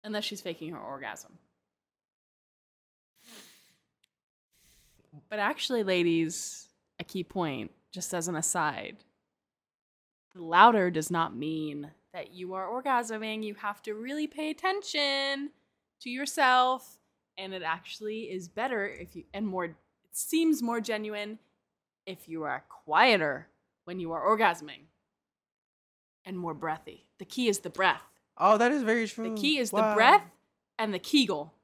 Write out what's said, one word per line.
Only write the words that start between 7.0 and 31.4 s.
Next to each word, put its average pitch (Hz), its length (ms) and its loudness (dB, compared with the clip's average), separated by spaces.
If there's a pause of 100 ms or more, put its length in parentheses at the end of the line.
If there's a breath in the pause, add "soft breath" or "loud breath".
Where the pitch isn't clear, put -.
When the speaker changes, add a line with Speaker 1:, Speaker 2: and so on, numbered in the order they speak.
Speaker 1:
key 185 200 -8
point, 147 480 -4 (200)
just - 220 -10
as 170 140 -4
an 175 80 -4
aside, 156 640 -4 (1400)
the 180 80 -14
louder 185 500 8
does 160 200 -4
not 165 240 0
mean 151 560 -8 (220)
that 175 200 -12
you 180 200 -12
are 190 140 -6
orgasming. 220 760 -2
You 208 120 -8
have 208 280 -8
to 214 100 -8
really 277 340 -6
pay 302 220 -6
attention 285 1000 -2 (520)
to 247 80 -12
yourself, 254 880 2 (400)
and 190 160 -10
it 180 100 -10
actually 214 680 -8
is 185 160 -10
better 220 400 -4
if - 280 -14
you, 170 80 -16 (100)
and 208 140 -6
more, 185 180 -4
it 165 100 -10 (360)
seems 320 520 0
more 233 160 -2
genuine 214 600 -6 (680)
if 185 240 -14
you 160 140 -6
are 135 260 -4
quieter 160 760 2 (380)
when 180 140 -10
you 165 120 -6
are 156 140 -4
orgasming 170 580 2 (1400)
and 185 120 -8
more 170 160 -4
breathy. 156 520 -8 (120)
The 185 80 -12
key 247 220 -2
is 196 120 2
the 165 100 -10
breath. 185 340 2 (340)
Speaker 2:
Oh, 208 200 6
that 240 140 4
is 285 120 0
very 226 240 2
true. 226 280 -6
Speaker 1:
The 208 60 -4
key 294 160 2
is 240 140 0
the 196 60 0
Speaker 2:
Wow. 214 180 4
Speaker 1:
breath 262 360 8 (460)
and 214 160 -2
the 190 60 -2
Kegel. 190 540 0 (100)